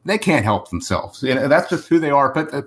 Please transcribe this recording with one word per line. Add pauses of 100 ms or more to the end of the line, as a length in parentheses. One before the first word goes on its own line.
they
can't
help
themselves.
You
know,
that's
just
who
they
are.
But,
uh,